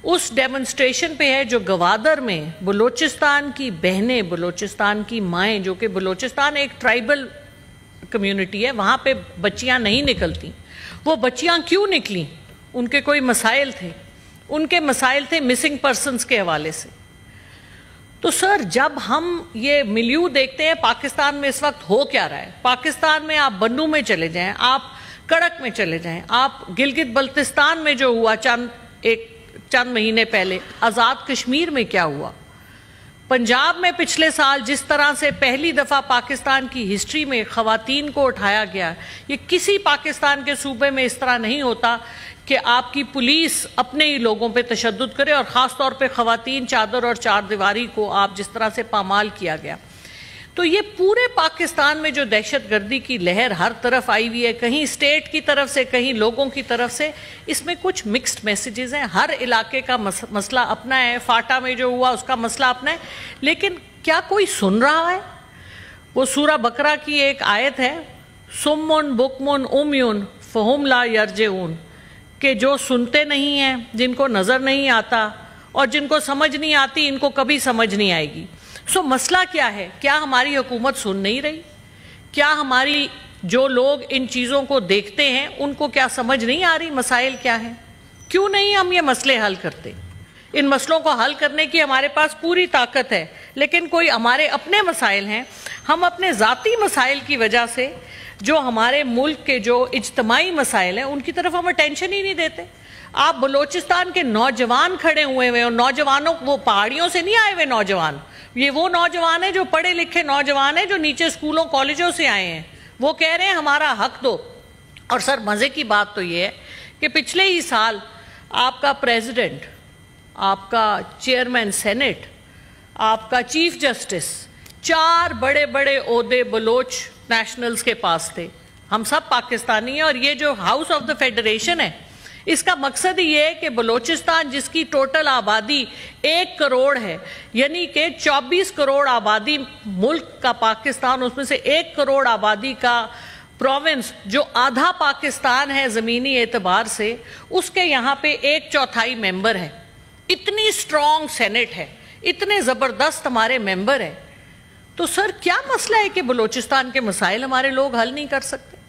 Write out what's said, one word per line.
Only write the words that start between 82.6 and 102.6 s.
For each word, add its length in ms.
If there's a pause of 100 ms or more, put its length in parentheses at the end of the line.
जो 220
लोग 360
इन 240
चीज़ों 360
को 160
देखते 500
हैं, 280
उनको 300
क्या 200
समझ 360
नहीं 200
आ 120
रही 140
मसाइल 460
क्या 200
हैं? 280 (480)
क्यों 180
नहीं 260
हम 180
ये 80
मसले 360
हल 180
करते? 400 (600)
इन 120
मसलों 320
को 120
हल 220
करने 340
की 120
हमारे 280
पास 340
पूरी 260
ताकत 440
है, 200 (260)
लेकिन 300
कोई 200
हमारे 400
अपने 340
मसाइल 440
हैं, 220 (400)
हम 180
अपने 280
ज़ाती 420
मसाइल 460
की 160
वजह 280
से 480 (280)
जो 180
हमारे 440
मुल्क 340 (100)
के 120
जो 340
इज्तमाई 580
मसाइल 460
हैं, 80
उनकी 260
तरफ 220
हम 140
attention 460
ही 100
नहीं 120
देते। 300 (500)